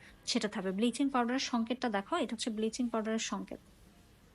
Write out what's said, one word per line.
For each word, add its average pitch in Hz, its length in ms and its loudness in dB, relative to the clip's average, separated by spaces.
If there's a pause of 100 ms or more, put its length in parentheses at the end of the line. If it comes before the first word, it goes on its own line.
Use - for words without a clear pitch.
(260)
ছেটাতে 220 320 0
হবে। 190 140 0
ব্লিচিং 233 360 2
পাউডারের 254 420 2
সংকেতটা 240 380 0
দেখো, 294 280 0
এটা 269 180 0
হচ্ছে 233 160 -2
ব্লিচিং 220 380 0
পাউডারের 220 300 0
সংকেত। 190 400 -4 (760)